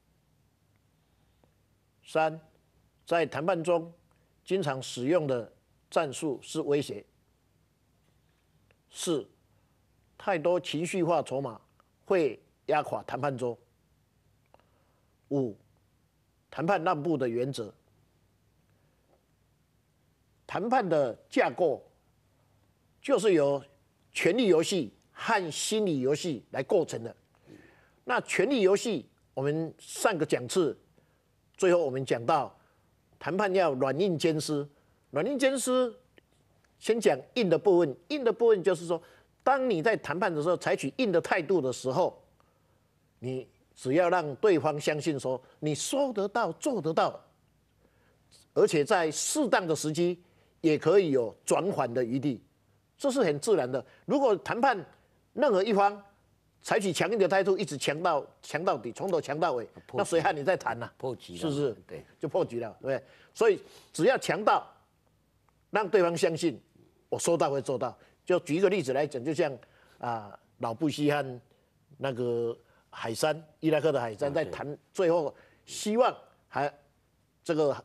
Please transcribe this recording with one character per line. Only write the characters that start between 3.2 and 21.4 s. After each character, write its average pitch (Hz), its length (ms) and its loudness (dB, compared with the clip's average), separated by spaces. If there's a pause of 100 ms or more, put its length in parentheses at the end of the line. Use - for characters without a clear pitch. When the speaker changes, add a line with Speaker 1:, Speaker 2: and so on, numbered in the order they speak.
Speaker 1:
谈 139 220 -4
判 175 180 0
中 170 260 0 (540)
经 190 180 -2
常 135 200 -4
使 - 240 -8
用 160 200 2
的 123 240 -4 (400)
战 160 220 -2
术 131 300 -6
是 - 180 -6
威 143 220 0
胁。 104 200 -8 (1900)
四、 151 360 -4 (920)
太 196 200 -2
多 170 220 0
情 - 240 -6
绪 180 180 -2
化 160 200 2
筹 131 180 -6
码 117 180 -10 (460)
会 156 340 0 (280)
压 147 160 0
垮 120 220 -8
谈 - 140 -6
判 139 160 -2
桌。 120 240 -6 (1700)
五、 131 260 -2 (960)
谈 147 160 -6
判 180 180 2
让 170 180 0
步 160 140 0
的 131 100 -2
原 120 240 -4
则。 113 220 -10 (2750)
谈 185 220 -4
判 240 180 2
的 143 320 0 (120)
架 208 180 4